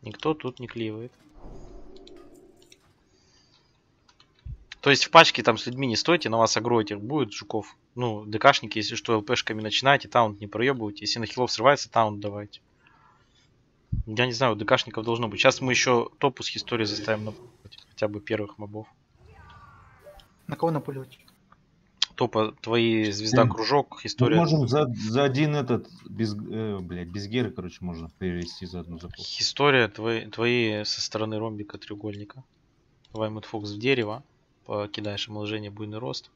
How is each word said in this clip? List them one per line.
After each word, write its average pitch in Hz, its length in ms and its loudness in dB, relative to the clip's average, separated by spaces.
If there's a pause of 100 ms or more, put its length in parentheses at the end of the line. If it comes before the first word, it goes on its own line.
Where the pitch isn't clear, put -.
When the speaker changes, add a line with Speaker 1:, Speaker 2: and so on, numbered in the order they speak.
Speaker 1:
Никто 117 320 -4
тут 127 260 -8
не 123 80 -10
кливает. 113 440 -8 (3750)
То - 100 2
есть 139 160 6
в - 40 -8
пачке 160 340 8
там 110 140 4
с - 80 -8
людьми 127 220 -4
не 110 100 0
стойте, 170 320 2
на 113 80 2
вас 113 180 6
агро 117 240 2
этих 104 220 -4
будет, 120 320 -2
жуков. - 420 -8 (200)
Ну, 110 300 -4
Д 104 140 -4
К 135 140 8
шники, 113 240 -2
если 107 180 -4
что, 113 200 -2
Л 107 60 2
П 113 140 0
шками 110 260 -4
начинайте, 127 460 2
таунт 107 320 2
не 104 80 -12
проёбывайте. 110 560 -2
Если 104 160 -4
на 113 60 -4
хилов 120 260 -2
срывается, 131 400 4
таунт 107 300 2
давайте. 104 400 -10 (1400)
Я 110 220 0
не 127 60 -2
знаю, 117 200 2
у - 20 0
Д 104 100 -6
К 127 120 4
шников 113 260 -4
должно 117 240 -2
быть. 101 140 -4
Щас - 200 6
мы 127 120 0
ещё 117 360 2 (100)
топус - 360 -2
истории 113 300 -2
заставим 107 400 -4
на 107 80 -10 (560)
хотя - 180 -2
бы 104 140 -6
первых 107 380 -6
мобов. 104 280 -12 (1600)
Speaker 2:
На - 100 -8
кого 165 160 0
напуливать? 135 480 -6 (960)
Speaker 1:
Топа, 110 460 0
твои 113 500 2
звезда, 107 300 2
Speaker 3:
Эм, 117 80 6
Speaker 1:
кружок, 113 460 0
Speaker 3:
мы - 120 -12
Speaker 1:
история. 127 300 4
Speaker 3:
можем 156 300 4
за, 147 180 4 (100)
за 107 280 0
один 147 320 2
этот, 123 320 0 (220)
без, 104 240 -2
э, 107 460 -6
блядь, 87 300 -8
без 98 180 -8
геры, 110 240 0
короче, 90 300 -10
можно 82 280 -8 (100)
перевести 87 460 -6
за 90 140 -10
одну 85 200 -12
закупку. 85 220 -14 (180)
Speaker 1:
История, 135 480 4
твои, 113 420 -4
твои 113 560 0
со - 160 -4
стороны 110 380 -4
ромбика, 104 380 -8
треугольника. 104 640 -12 (720)
Давай, 110 160 -2
Мэтт 107 180 -10
Фокс, 104 240 -8
в 104 80 -10
дерево. 120 440 0 (420)
Покидаешь 104 640 -6
омоложение, 104 420 -8
буйный 107 280 -10
рост. 131 360 -10